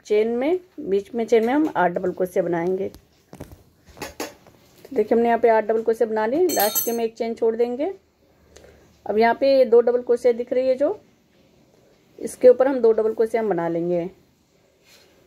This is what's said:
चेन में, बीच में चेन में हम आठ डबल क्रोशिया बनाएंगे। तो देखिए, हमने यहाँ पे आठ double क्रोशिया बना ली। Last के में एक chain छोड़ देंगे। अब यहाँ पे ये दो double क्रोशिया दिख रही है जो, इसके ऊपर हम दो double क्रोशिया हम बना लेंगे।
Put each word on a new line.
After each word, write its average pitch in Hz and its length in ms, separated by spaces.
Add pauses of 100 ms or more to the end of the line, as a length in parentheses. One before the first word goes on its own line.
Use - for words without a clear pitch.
चेन 214 240
में, 269 320 (200)
बीच 196 340
में 226 120
चेन 226 200
में 247 80
हम 311 220
आठ 175 140
डबल 185 200
क्रोशिया 180 340
बनाएंगे। 175 440 (2000)
तो 269 120
देखिए, 247 200
हमने 233 120
यहाँ 233 120
पे 233 80
आठ 220 160
double 220 180
क्रोशिया 226 280
बना 220 160
ली। 302 200
Last 220 380
के 240 80
में 233 120
एक 226 100
chain 233 200
छोड़ 226 220
देंगे। 247 380 (1120)
अब 208 120
यहाँ 233 160
पे 269 240
ये 254 60
दो 233 160
double 240 220
क्रोशिया 240 300
दिख 240 200
रही 254 160
है 262 60
जो, 302 260 (1160)
इसके - 300
ऊपर 254 200
हम 269 120
दो 226 120
double 220 220
क्रोशिया 226 280
हम 220 60
बना 170 200
लेंगे। 175 420 (1160)